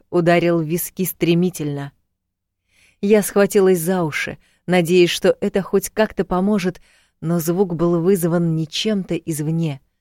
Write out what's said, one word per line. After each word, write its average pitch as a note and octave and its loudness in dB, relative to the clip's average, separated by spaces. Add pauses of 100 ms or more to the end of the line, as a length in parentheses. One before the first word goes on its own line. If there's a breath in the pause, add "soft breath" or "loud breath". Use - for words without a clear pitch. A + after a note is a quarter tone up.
(100)
ударил E3+ 2
в D#3 -4
виски F3 -6
стремительно. E3 -2 (1080 soft breath)
Я G3+ 4
схватилась F#3+ 2
за F3+ -2
уши, D3 -6 (280)
надеясь, F3 4
что - 2
это G3+ -2
хоть - -2
как-то G#3+ -2
поможет, F#3 -2 (380 soft breath)
но E3+ -2
звук F3 -2
был E3+ 0
вызван E3+ 0
не D#3+ -4
чем-то G3+ -4
извне, D#3+ -6 (200)